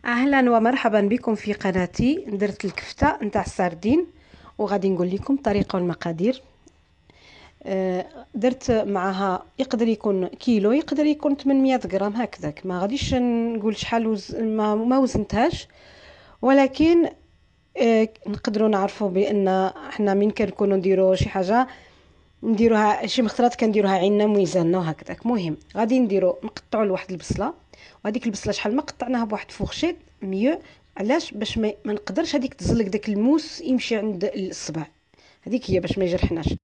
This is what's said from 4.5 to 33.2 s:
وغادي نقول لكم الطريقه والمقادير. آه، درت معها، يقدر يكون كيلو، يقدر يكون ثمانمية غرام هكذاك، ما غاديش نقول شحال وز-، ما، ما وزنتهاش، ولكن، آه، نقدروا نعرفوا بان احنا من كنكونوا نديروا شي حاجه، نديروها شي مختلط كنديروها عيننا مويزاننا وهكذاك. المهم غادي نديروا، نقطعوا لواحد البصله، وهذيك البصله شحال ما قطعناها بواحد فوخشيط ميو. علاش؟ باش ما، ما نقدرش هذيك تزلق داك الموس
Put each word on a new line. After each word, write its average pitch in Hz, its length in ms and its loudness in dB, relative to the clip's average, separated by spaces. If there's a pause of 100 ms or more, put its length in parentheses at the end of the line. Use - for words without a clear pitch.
وغادي 196 320 0
نقول 180 220 0
لكم 202 220 -2
الطريقه 208 420 0
والمقادير. 175 640 -2 (1200)
آه، 185 420 -2 (300)
درت 247 360 0
معها، 196 720 0 (160)
يقدر 240 280 0
يكون 202 400 0
كيلو، 214 440 0
يقدر 294 340 0
يكون 294 300 2
ثمانمية 269 440 2 (140)
غرام 196 200 0
هكذاك، 185 520 -6
ما 180 140 -4
غاديش 233 340 -2
نقول 233 640 0
شحال 233 300 -2
وز-، 208 280 -4
ما، 214 400 0
ما 240 240 2
وزنتهاش، 247 680 0 (760)
ولكن، 277 680 4 (680)
آه، 220 320 4 (180)
نقدروا 214 420 0
نعرفوا 202 400 0
بان 196 380 2 (420)
احنا 202 240 0
من 202 180 4
كنكونوا 202 460 0
نديروا 190 380 4
شي 202 140 0
حاجه، 208 380 2 (760)
نديروها 214 640 2
شي 254 140 0
مختلط 240 340 2
كنديروها 202 380 2
عيننا 202 320 4
مويزاننا 185 520 2
وهكذاك. 170 480 -6
المهم 185 320 -2 (200)
غادي 233 220 2
نديروا، 190 340 2 (100)
نقطعوا - 420 -4
لواحد 185 260 -4
البصله، 202 420 -4 (520)
وهذيك 214 200 -4
البصله 208 280 -4
شحال 214 220 -4
ما 302 60 0
قطعناها 240 440 -4
بواحد 208 260 -8
فوخشيط - 440 -4 (260)
ميو. 208 380 -2 (380)
علاش؟ 262 340 -2
باش 208 260 -6
ما، 214 160 0 (120)
ما 208 80 -2
نقدرش 247 420 -4
هذيك 262 180 -2
تزلق 214 340 0
داك 208 220 -4
الموس 247 520 0